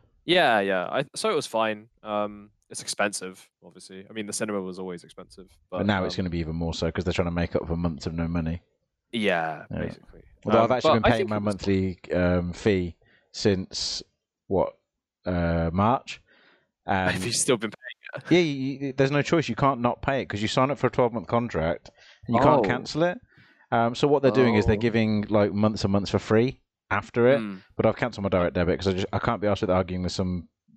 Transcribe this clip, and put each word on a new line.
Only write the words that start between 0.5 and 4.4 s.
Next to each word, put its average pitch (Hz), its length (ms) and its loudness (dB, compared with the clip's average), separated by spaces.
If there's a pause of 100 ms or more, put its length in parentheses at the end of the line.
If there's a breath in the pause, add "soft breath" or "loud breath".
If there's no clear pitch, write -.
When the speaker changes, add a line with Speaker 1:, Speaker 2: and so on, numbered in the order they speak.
Speaker 1:
yeah. 95 280 0
I, 135 160 -4 (100)
so - 140 -2
it 208 60 0
was 226 120 -2
fine. 110 420 -4 (140)
Um, 104 460 -6 (200)
it's - 120 -14
expensive, 95 680 -6 (160)
obviously. 95 460 -20
I 107 40 -20
mean, 110 120 -8
the 101 80 -10
cinema 107 280 -4